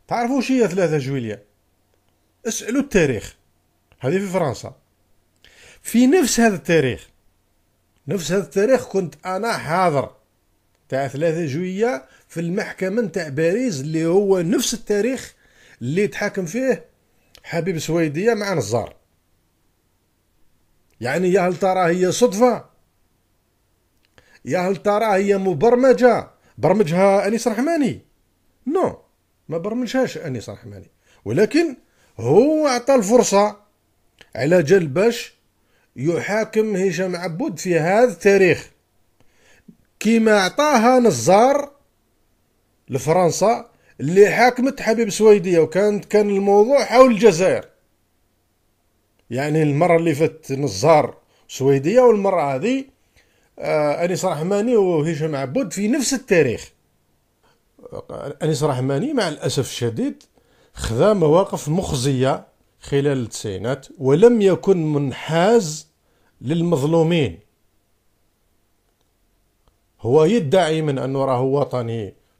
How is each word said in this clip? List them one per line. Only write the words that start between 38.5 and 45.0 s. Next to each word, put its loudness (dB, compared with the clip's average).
كيما 4
أعطاها 2
نزار 4
لفرنسا 0
اللي 6
حاكمت 0
حبيب -2